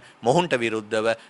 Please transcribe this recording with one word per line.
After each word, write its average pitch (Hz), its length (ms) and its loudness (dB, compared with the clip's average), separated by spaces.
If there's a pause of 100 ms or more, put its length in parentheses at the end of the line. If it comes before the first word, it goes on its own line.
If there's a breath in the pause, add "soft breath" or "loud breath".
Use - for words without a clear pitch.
(200 soft breath)
මොහුන්ට 151 360 2
විරුද්ධව 110 520 -2 (220 loud breath)